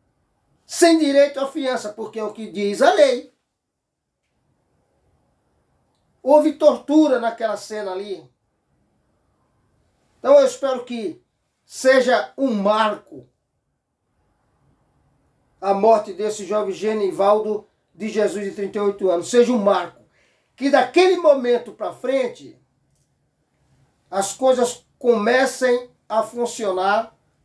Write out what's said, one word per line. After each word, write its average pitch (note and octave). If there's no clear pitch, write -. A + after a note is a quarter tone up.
sem E4
direito C#4+
à C4+
fiança, B3+
porque A3
é G#3+
o G#3
que A3
diz G3+
a D#4
lei. C#4
Houve D4
tortura C#4+
naquela A3+
cena G#3
ali. F#3
Então C#4
eu C#4
espero B3+
que A3+
seja B3
um C4+
marco G#3
a G3
morte G#3+
desse G#3
jovem G3
Genivaldo G#3
de G#3
Jesus, G3+
de G3
trinta G3
e -
oito G3+
anos. F3
Seja A#3+
um A#3+
marco. F#3
Que C#4
daquele F4
momento A#3+
pra F3+
frente B3
as G3
coisas B3+
comecem B3
a A3
funcionar A3